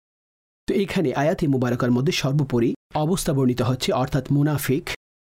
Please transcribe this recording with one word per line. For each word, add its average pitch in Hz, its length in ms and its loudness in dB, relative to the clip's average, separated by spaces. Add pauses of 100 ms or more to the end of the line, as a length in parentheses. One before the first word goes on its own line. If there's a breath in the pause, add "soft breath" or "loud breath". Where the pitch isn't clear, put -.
(680)
তো - 80 -2
এইখানে 190 400 0
আয়াতে 156 340 0
মুবারকার 123 420 0
মধ্যে 135 220 2
সর্বোপরি 135 640 0 (200)
অবস্থা 160 380 -2
বর্ণিত 127 300 2
হচ্ছে, 123 300 0
অর্থাৎ 131 400 -2
মুনাফিক 147 580 0 (420)